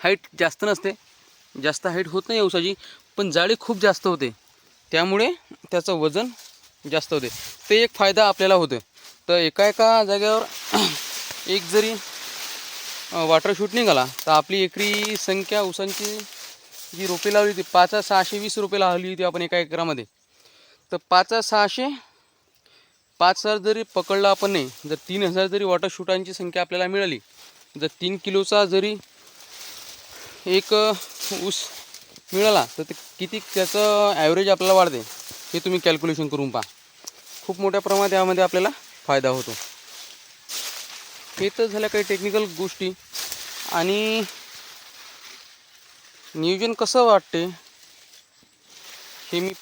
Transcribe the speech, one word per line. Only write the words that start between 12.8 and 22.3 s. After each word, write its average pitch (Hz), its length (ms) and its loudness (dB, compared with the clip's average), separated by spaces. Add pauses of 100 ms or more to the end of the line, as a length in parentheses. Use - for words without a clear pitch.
अ, 180 40 -6
वॉटर 165 420 4
शूट 202 160 -2
निघाला, 180 320 4
तर 131 260 -2
आपली 170 300 4
एकरी 208 560 -2
संख्या 196 440 -2
ऊसांची 196 580 -4 (760)
जी 190 120 -6
रोपे 180 260 -2
लावली 208 180 4
होती, 185 100 -6
पाच 180 280 4
हजार 208 120 0
सहाशे 196 380 0
वीस 208 180 -6
रोपे 202 220 -2
लावली 185 300 0
होती 185 140 -6
आपण 175 180 -2
एका 175 160 -2
एकरामध्ये, 160 480 -2 (840)
तर 180 60 -4 (120)
पाच 185 160 6
हजार 226 160 0
सहाशे, 214 460 2 (1300)